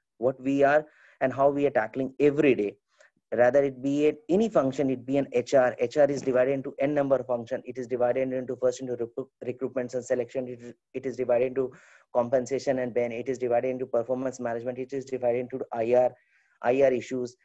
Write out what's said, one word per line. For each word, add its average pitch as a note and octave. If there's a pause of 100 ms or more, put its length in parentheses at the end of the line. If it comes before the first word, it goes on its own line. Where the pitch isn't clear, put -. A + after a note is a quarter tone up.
(180)
what C3
we C#3
are D3 (340)
and C3
how C3+
we C#3+
are C3+
tackling B2+
every C#3+
day. G2+ (580)
Rather B2+
it B2+
be D3
at D3+ (120)
any G3+
function, C3+
it B2
be C3+
an C3+
H B2
R. B2+
H A#2+
R C#3+
is C3+
divided B2+
into C3+
n C#3+
number C#3
of B2
function. A#2+
It B2
is B2
divided B2
into B2+
first B2+
into B2
recru-, A#2 (160)
recruitments B2
and A#2+
selection. B2
It, A#2+ (160)
it C3
is A#2+
divided B2
into B2+ (420)
compensation B2+
and B2
ben. A#2+
It A#2+
is B2
divided B2
into B2+
performance B2+
management. A#2+
It B2+
is C3
divided B2
into B2
I A#2
R, B2 (500)
I B2+
R C3
issues. B2 (100)